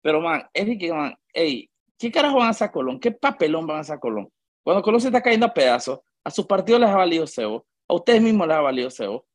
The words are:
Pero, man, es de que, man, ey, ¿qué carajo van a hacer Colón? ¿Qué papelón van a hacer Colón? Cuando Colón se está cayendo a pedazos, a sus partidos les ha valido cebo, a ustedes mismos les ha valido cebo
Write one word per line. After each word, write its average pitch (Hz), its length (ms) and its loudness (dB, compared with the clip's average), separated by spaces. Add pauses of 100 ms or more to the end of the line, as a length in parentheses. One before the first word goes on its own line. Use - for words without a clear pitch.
Pero, 156 200 0
man, 160 340 -4
es 196 120 -2
de 226 120 -4
que, 170 140 -4
man, 147 260 -6 (160)
ey, 151 340 -2 (300)
¿qué 233 140 -6
carajo 285 260 2
van 233 80 4
a 226 40 2
hacer 214 200 -2
Colón? 131 300 -4
¿Qué 240 100 0
papelón 165 560 -2
van 156 120 -6
a - 20 -8
hacer 151 180 -10
Colón? 107 320 -6 (320)
Cuando 190 200 0
Colón 220 180 2
se 262 80 -2
está 247 120 2
cayendo 233 260 2
a - 60 -2
pedazos, 127 480 0 (220)
a - 80 -8
sus - 160 -4
partidos 202 340 2
les 226 100 4
ha 196 60 2
valido 170 300 2
cebo, 113 400 -8 (220)
a - 60 2
ustedes 220 280 4
mismos 214 240 2
les 156 100 2
ha 151 40 2
valido 131 280 -2
cebo 113 460 -8